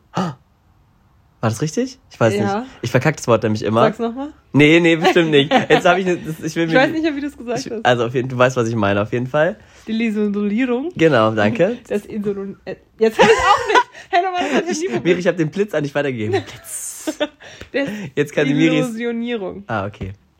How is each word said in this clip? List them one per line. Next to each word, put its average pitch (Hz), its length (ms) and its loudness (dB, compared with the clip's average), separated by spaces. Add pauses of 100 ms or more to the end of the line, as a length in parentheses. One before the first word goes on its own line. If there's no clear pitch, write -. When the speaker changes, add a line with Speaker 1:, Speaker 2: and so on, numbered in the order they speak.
(140)
Speaker 1:
<gasps> - 0 -
War - 1300 -10
das 110 140 -4
richtig? 240 360 -4 (140)
Ich - 80 -8
weiß 113 140 2
Speaker 2:
Ja. 202 260 0
Speaker 1:
nicht. 262 100 -10 (120)
Ich 113 80 -6
verkack 131 260 0
das - 100 -16
Wort 113 180 2
nämlich 107 180 -2
immer. 113 220 0
Speaker 2:
Sag's 214 140 0
noch 233 160 -4
mal. 277 140 -10 (240)
Speaker 1:
Nee, 151 260 6
nee, 165 180 4
bestimmt 170 340 2
nicht. 143 200 4 (100)
Speaker 2:
<laughs> - 100 -4
Speaker 1:
Jetzt - 160 4
hab 175 100 6
ich 190 80 0
ne, 180 140 0
das, 160 260 -10
ich 160 100 -6
will 165 120 0
Speaker 2:
Ich 160 60 -2
Speaker 1:
mir 254 80 6
Speaker 2:
weiß 294 80 4
Speaker 1:
die 320 40 -6
Speaker 2:
nicht 320 120 -4
mehr, 302 120 -2
wie 277 60 -8
du's 285 120 -8
gesagt 240 300 -8
Speaker 1:
ich, - 80 -12
Speaker 2:
hast. 220 140 -4
Speaker 1:
also 120 180 4
auf 123 100 -4
jeden, 131 140 -2
du 127 80 -8
weißt, 127 220 2
was 113 100 0
ich 113 60 -4
meine, 101 260 0
auf 107 100 -4
jeden 123 160 -4
Fall. 156 300 0 (320)
Speaker 2:
Desillusionierung. 220 1080 -2
Speaker 1:
Genau, 127 340 4
danke. 165 520 0
Speaker 2:
<laughs> - 60 -20
Das 208 160 -4
Insulin, 202 520 -8 (100)
äh, - 100 -12 (220)
jetzt 220 200 0
hab - 60 6
ich's 440 140 8
auch 494 300 2
nicht. 427 120 4 (300)
Hey, 349 120 2
nochmal, 359 200 -2
das 294 120 -2
hab 285 100 0
ich 339 80 -6
Speaker 1:
Ich, 311 80 -4
Speaker 2:
nie 359 80 -4
probiert. - 160 -4
Speaker 1:
Miri, 175 160 2
ich 180 80 -2
hab 175 100 2
den 156 120 0
Blitz 202 220 -4
an, 151 100 0
nicht 143 120 -4
weitergeben. 135 380 -2
Speaker 2:
<laughs> - 0 -
Speaker 1:
Blitz. - 880 -8 (540)
Speaker 2:
Des-, 277 160 -2 (280)
Speaker 1:
Jetzt 143 180 -2
kann 151 120 2
die 139 80 2
Miris 156 340 2
Speaker 2:
Illusionierung. 233 800 -6
Speaker 1:
Ah, 101 200 -4
okay. 98 260 -10 (280)